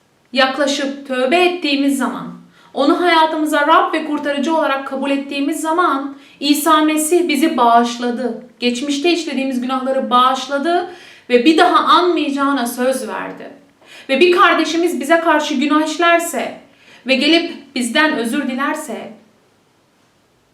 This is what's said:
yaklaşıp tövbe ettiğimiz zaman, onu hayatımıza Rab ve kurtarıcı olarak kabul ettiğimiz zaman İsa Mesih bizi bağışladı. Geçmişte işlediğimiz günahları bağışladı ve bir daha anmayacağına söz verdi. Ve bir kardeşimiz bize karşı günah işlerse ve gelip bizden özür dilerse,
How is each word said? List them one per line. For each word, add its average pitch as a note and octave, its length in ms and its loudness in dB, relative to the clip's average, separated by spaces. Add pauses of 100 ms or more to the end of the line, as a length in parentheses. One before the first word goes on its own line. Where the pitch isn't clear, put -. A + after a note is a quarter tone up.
(320)
yaklaşıp C4+ 760 -2
tövbe C4 360 2
ettiğimiz C#4 540 0
zaman, F#3 360 -6 (400)
onu E4 260 2
hayatımıza D#4+ 680 2
Rab F#4 260 2
ve D#4 120 -2
kurtarıcı D4 520 -4
olarak C#4 320 -2
kabul C4+ 220 -4
ettiğimiz C#4 500 -4
zaman D#4+ 560 -2 (240)
İsa D#4 400 2
Mesih D#4 480 2
bizi C#4+ 280 0
bağışladı. A#3+ 880 2 (160)
Geçmişte C#4+ 520 0
işlediğimiz C4+ 480 -4
günahları B3+ 500 -4
bağışladı C#4 800 0 (400)
ve B3 140 4
bir D#4+ 140 4
daha F4 180 4
anmayacağına C#4+ 920 2
söz A#3+ 420 -2
verdi. F#3+ 420 -10 (580)
Ve - 120 2
bir F4 160 6
kardeşimiz E4 640 2
bize E4 200 2
karşı D4+ 340 0
günah D4+ 320 0
işlerse E4+ 720 -2 (460)
ve C4 80 2
gelip D#4+ 600 0
bizden D4+ 420 0
özür A#3+ 320 -4
dilerse, C#4 640 -6 (1400)